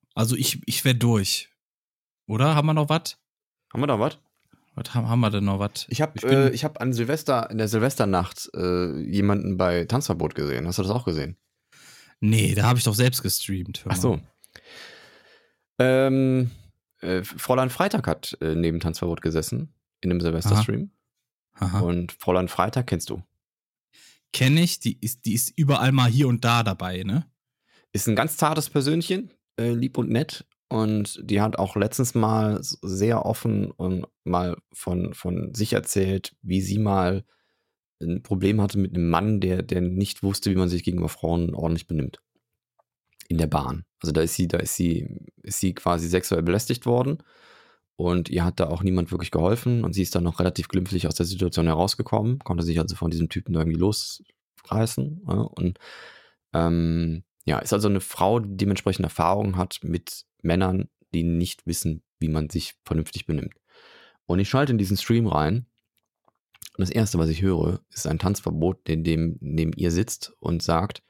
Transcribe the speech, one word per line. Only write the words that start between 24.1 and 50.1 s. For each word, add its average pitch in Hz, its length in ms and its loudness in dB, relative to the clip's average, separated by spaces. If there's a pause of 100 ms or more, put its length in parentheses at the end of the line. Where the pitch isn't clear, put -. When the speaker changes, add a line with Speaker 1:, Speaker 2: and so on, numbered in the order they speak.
Speaker 1:
Kenn 135 260 4
ich, 170 220 2
die - 220 -2
ist, - 240 -6
die 107 80 0
ist - 220 -2
überall 139 360 4
mal 127 180 6
hier 131 180 4
und 120 160 2
da 117 200 4
dabei, 92 400 -4
ne? 107 260 0 (600)
Speaker 2:
Ist - 160 -4
ein 110 80 4
ganz 127 220 0
zartes 156 340 0
Persönchen, 165 580 0 (300)
äh, 117 120 0
lieb 120 280 -2
und 117 100 0
nett. - 360 -2 (240)
Und 107 540 0
die 101 180 2
hat 107 180 0
auch 98 160 -2
letztens 113 400 0
mal 107 420 2
s-, - 240 -8
sehr 98 460 0
offen 107 420 0
und 92 380 -4 (160)
mal 90 340 0 (140)
von, 90 420 -4
von 90 400 -6
sich 110 200 -2
erzählt, 95 680 -2
wie 92 200 0
sie 98 180 -2
mal 95 440 2 (800)
ein 82 220 -4
Problem 101 360 2
hatte 101 200 0
mit 90 160 0
einem 85 140 2
Mann, 98 300 2
der, 92 220 0
der 90 200 0
nicht 92 420 -2
wusste, 98 260 0
wie 95 60 4
man 92 140 2
sich 87 140 -2
gegenüber 87 260 0
Frauen 85 440 -2
ordentlich 82 320 -2
benimmt. 71 340 -4 (1080)
In 82 100 0
der 80 100 2
Bahn. 76 380 -2 (160)
Also 82 100 -2
da 78 100 4
ist 82 120 0
sie, - 140 0
da 85 100 0
ist - 180 -4
sie, 85 440 -2 (240)
ist - 160 -8
sie 92 160 -2
quasi 85 340 -2
sexuell 90 320 2
belästigt 104 460 0
worden. 127 320 0 (760)
Und 87 340 0
ihr 87 140 0
hat 87 160 0
da 85 100 2
auch 87 120 -4
niemand 92 300 0
wirklich 85 180 -6
geholfen. 117 540 2
Und 85 100 -2
sie 98 80 0
ist 87 140 -2